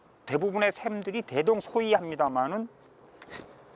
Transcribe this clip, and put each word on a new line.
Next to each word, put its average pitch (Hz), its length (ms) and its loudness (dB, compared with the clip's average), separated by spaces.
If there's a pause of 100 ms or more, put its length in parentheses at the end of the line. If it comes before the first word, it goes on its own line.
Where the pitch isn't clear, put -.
(260)
대부분의 196 480 2
샘들이 208 480 -6
대동소이합니다마는 170 1500 0 (1080)